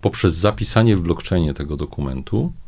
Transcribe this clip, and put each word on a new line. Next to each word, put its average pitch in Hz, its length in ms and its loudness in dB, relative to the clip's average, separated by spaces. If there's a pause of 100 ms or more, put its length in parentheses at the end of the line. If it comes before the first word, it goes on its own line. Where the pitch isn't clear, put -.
poprzez 92 340 2
zapisanie 104 600 2
w 90 40 2
blockchainie 82 540 0
tego 73 220 -6
dokumentu 73 760 -4 (160)